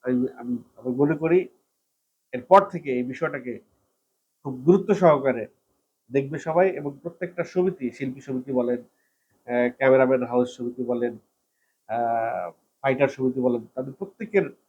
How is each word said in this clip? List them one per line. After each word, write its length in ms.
আমি, 240
আমি, 200
আমি 180
মনে 220
করি 320
এরপর 320
থেকে 280
এই 100
বিষয়টাকে 560
খুব 120
গুরুত্ব 400
সহকারে 520
দেখবে 260
সবাই, 320
এবং 320
প্রত্যেকটা 420
সমিতি, 460
শিল্পী 300
সমিতি 320
বলেন, 260
আহ, 960
ক্যামেরাম্যান 460
হাউস 340
সমিতি 280
বলেন, 340
আহ, 600
ফাইটার 260
সমিতি 320
বলেন, 340
তাদের 180
প্রত্যেকের 640